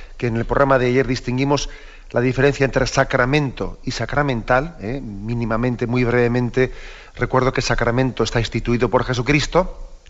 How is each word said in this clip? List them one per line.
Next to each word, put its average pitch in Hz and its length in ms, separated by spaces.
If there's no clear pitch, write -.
que 123 80
en 113 100
el 117 80
programa 135 340
de 123 100
ayer 127 180
distinguimos 131 640
la 120 100
diferencia 131 460
entre 127 200
sacramento 127 960
y 131 80
sacramental, 131 920
¿eh? 127 180
Mínimamente, 113 840
muy 123 180
brevemente, 123 640
recuerdo 127 400
que - 80
sacramento 117 600
está 117 160
instituido 117 520
por 123 140
Jesucristo, 143 840